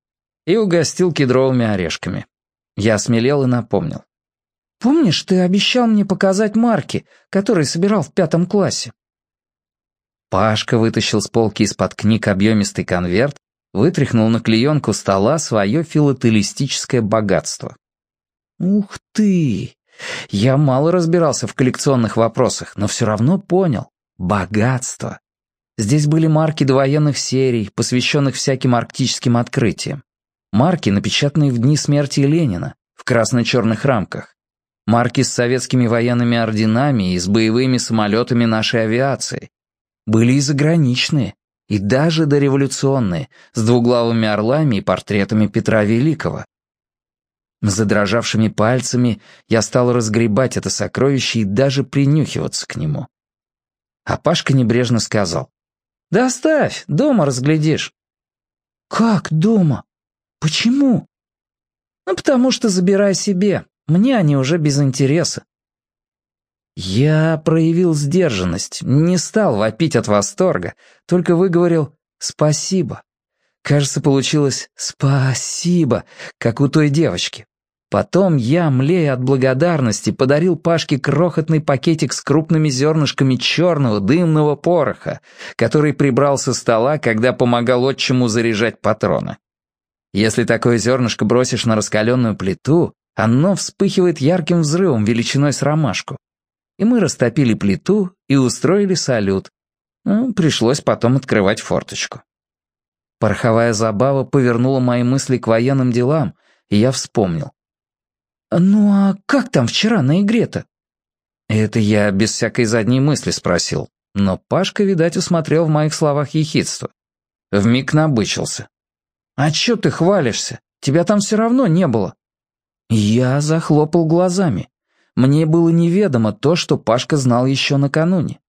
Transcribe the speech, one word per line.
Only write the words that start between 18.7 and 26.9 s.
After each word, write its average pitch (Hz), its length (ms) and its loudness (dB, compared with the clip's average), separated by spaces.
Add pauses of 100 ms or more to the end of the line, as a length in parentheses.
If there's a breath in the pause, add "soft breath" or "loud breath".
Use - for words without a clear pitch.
ты! 165 640 0 (540 loud breath)
Я 123 280 2
мало 147 340 2
разбирался 165 560 0
в - 60 -10
коллекционных 123 640 0
вопросах, 113 580 0
но 101 120 -4
всё - 180 -2
равно 113 340 0
понял. - 500 -2 (280)
Богатство!» 104 1000 -2 (580)
Здесь 143 300 0
были 160 200 2
марки 156 380 0
довоенных 139 520 2